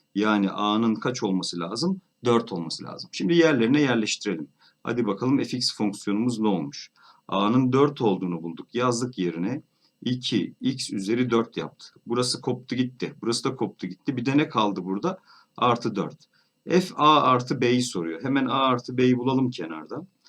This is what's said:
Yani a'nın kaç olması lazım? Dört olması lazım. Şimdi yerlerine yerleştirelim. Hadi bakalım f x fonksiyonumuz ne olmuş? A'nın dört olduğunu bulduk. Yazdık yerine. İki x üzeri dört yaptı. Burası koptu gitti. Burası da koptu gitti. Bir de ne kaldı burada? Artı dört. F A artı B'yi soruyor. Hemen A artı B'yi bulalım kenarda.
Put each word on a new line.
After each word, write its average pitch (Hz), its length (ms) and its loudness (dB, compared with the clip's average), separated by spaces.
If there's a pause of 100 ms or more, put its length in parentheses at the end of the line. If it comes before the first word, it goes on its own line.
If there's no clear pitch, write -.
(160)
Yani 101 360 2
a'nın 107 440 2
kaç 123 280 -4
olması 92 360 -2
lazım? 123 420 -4 (240)
Dört 117 260 2
olması 85 320 -8
lazım. - 300 -14
Şimdi 175 220 0
yerlerine 147 460 6
yerleştirelim. 104 640 0 (360)
Hadi 117 240 -2
bakalım 123 360 0
f 123 140 -6
x - 180 -2
fonksiyonumuz 107 640 -2
ne 107 80 2
olmuş? 78 440 -2 (360)
A'nın 117 440 2
dört 143 300 4
olduğunu 90 420 0
bulduk. 85 300 -10
Yazdık 123 440 -2
yerine. 135 440 -2 (400)
İki 123 600 -2
x 131 300 -4
üzeri 113 380 0
dört 113 280 0
yaptı. - 300 -8 (180)
Burası 123 360 -2
koptu 123 340 -4
gitti. 127 460 -2
Burası 113 220 -2
da 127 120 -2
koptu 101 320 -6
gitti. 123 300 -6
Bir 120 80 -4
de 135 120 2
ne 151 120 2
kaldı 101 340 0
burada? 104 360 -4 (380)
Artı 117 380 0
dört. 78 220 -4 (500)
F 185 280 2
A 151 260 6
artı 127 400 2
B'yi 123 200 4
soruyor. 85 420 -4
Hemen 135 220 0
A 120 80 -2
artı 127 440 0
B'yi 127 200 4
bulalım 127 320 0
kenarda. 80 580 -10 (220)